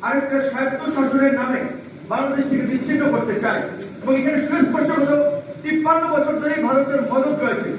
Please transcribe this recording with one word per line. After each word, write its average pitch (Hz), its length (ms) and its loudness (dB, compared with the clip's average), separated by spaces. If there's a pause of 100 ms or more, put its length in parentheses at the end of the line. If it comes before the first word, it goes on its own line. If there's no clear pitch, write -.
আরেকটা 269 300 0 (120)
স্বায়ত্ত 269 320 -4 (140)
শাসনের 269 440 4
নামে 247 200 -2 (520)
বাংলাদেশ 269 380 0
থেকে - 200 0
বিচ্ছিন্ন 285 340 0 (100)
করতে 226 300 0
চায়, 202 180 0 (400)
এবং 262 180 2
এখানে 302 280 2
সুস্পষ্ট 285 420 2 (100)
হলো 277 160 4 (480)
তিপ্পান্ন 320 400 2 (120)
বছর 294 260 2
ধরেই 302 260 0
ভারতের 269 340 2 (100)
মদত 277 320 2
রয়েছে। - 360 -2